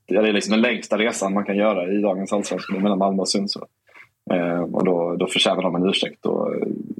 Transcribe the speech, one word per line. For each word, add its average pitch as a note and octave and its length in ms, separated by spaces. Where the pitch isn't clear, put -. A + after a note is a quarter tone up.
ja, G2 160
det G#2+ 80
är G#2 40
liksom G2 180
den A2 100
längsta A2+ 360
resan G#2 360
man G2+ 120
kan G2 120
göra G2 360
i G#2 80
dagens G2 320
allsvenska, G2 400
mellan G2 240
Malmö G2 240
och F#2 80
Sundsvall. - 380
Eh, F2 300
och E2+ 240
då, E2+ 340
då F2+ 80
förtjänar F#2 360
de F2 120
en F2+ 140
ursäkt, - 360
och, - 300
eh, - 60